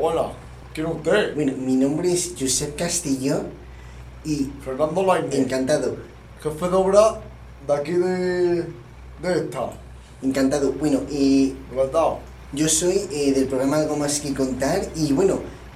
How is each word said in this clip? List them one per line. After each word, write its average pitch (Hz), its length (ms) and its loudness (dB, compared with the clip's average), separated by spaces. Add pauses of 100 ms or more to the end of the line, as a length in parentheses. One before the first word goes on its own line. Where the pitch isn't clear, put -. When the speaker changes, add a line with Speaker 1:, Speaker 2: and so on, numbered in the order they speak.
Speaker 1:
hola, 147 300 0 (420)
¿quién 156 140 -4
es 165 80 -2
usted? 113 400 2
Speaker 2:
Bueno, 135 220 0
mi 131 180 0
nombre 151 360 2
es - 280 -2
Josep 135 380 -2
Castillo 143 640 -2 (840)
y 143 240 -2 (160)
Speaker 1:
Fernando 156 380 0
Lainez. 170 320 2
Speaker 2:
Encantado. 131 600 2 (440)
Speaker 1:
Jefe 156 260 -4
de 180 80 -2
obra 196 460 6 (460)
de 147 80 2
aquí 147 160 -2
de, 180 640 2 (680)
de 175 140 0
esta. 131 340 -4 (540)
Speaker 2:
Encantado. 135 500 2
Bueno, 135 280 0 (100)
eh, 135 420 4 (180)
Speaker 1:
Encantado. 135 480 2 (340)
Speaker 2:
yo 151 160 2
soy, 185 420 2
eh, 143 220 2
del 135 120 4
programa 135 320 2
Algo 151 200 0
Más 143 220 0
Que 139 140 -4
Contar 135 480 0 (140)
y, 147 180 0
bueno, 185 260 4 (360)